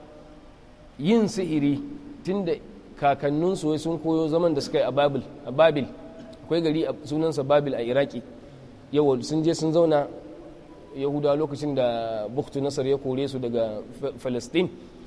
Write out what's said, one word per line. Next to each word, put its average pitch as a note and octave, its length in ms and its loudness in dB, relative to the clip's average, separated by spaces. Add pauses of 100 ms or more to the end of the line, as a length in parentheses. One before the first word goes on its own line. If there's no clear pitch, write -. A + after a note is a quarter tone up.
(1000)
yin G#3+ 280 4
sihiri D3+ 540 0 (440)
tun F#3+ 200 -2
da E3+ 80 0 (480)
kakanninsu D3+ 720 2
wai D#3 80 2
sun E3 200 -2
koyo D#3+ 300 2
zaman E3 260 4
da C#3 60 0
suka C#3+ 180 -2
yi B2+ 60 4
a B2 80 0
Babil, C#3 300 2 (240)
a B2 60 -8
Babil. D3 340 4 (600)
Akwai E3 160 0
gari D#3 220 0
a, C3+ 80 -2 (120)
sunansa D3 380 0
Babil C#3+ 320 2
a A#2 80 -2
Iraki. B2 400 0 (720)
Yawa C#3 320 4
sun D#3 180 0
je E3 100 4
sun D#3 200 0
zauna D#3 340 4 (920)
Yahudawa C#3+ 400 2
lokacin D3 380 -2
da A#2 540 0
Buktu C#3 340 -4
Nasar C#3 240 0
ya C#3 100 4
kore C3+ 320 -2
su C3+ 100 -6
daga A2+ 440 -2 (180)
Fa-, C#3 120 -4 (100)
Palestine. C3 460 0 (380)